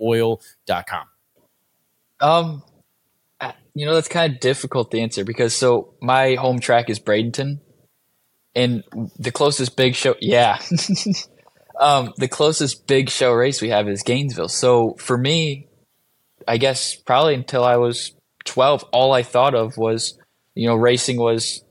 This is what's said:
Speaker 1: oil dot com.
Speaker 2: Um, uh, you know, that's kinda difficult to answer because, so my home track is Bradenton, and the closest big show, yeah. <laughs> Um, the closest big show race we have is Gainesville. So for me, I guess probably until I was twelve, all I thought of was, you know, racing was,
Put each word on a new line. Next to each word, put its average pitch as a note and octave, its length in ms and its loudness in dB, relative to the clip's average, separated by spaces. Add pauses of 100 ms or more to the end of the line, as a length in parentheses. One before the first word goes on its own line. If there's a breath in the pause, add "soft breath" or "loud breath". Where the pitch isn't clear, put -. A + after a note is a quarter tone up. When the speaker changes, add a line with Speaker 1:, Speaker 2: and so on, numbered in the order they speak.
Speaker 1:
oil A2+ 400 0 (240 soft breath)
dot F2 220 -4
com. E2+ 180 -10 (1120)
Speaker 2:
Um, D#3 440 0 (800)
uh, A2+ 120 -10 (220)
you D3 100 -8
know, D3+ 100 0
that's D#3+ 140 0
kinda E3 300 -2
difficult C3 520 -2
to A2+ 100 -2
answer A2+ 240 -4
because, A#2 300 -2
so A#2+ 460 0
my C3+ 340 2
home B2+ 260 0
track A#2 280 2
is A2 100 -4
Bradenton, A#2 640 -2 (920)
and B2 280 0 (360)
the B2+ 120 -6
closest C#3+ 460 -2
big B2+ 180 2
show, B2+ 240 0
yeah. B2 460 2
<laughs> - 1120 -6
Um, C#3 380 2
the C3 100 -2
closest D3+ 600 -2
big C3+ 240 2
show B2 220 2
race B2 280 0
we G#2+ 80 -4
have G#2 180 0
is G2+ 160 -4
Gainesville. A#2+ 460 -4
So A#2+ 500 2
for B2 200 -4
me, D3 500 -2 (800)
I A#2 80 2
guess C3 380 0
probably C#3+ 400 2
until B2+ 300 -2
I B2 120 4
was A#2+ 360 -2 (340)
twelve, C3 360 2 (120)
all C3 180 4
I B2+ 100 2
thought B2+ 320 2
of A2+ 220 -2
was, A2+ 420 -2 (360 soft breath)
you A#2 120 -4
know, A#2 80 2
racing B2 440 2
was, A#2 520 -2